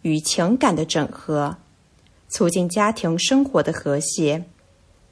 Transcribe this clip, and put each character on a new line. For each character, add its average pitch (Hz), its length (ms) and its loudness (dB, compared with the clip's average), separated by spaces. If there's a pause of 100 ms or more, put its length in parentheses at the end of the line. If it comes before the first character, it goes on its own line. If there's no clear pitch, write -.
与 156 180 0
情 180 380 0
感 233 180 2
的 151 100 -2
整 151 240 -2
合， 147 480 -4 (680)
促 - 220 2
进 180 180 0
家 208 240 0
庭 170 260 -2
生 269 260 2
活 175 200 2
的 151 80 0
和 143 280 -2
谐。 156 440 -2 (680)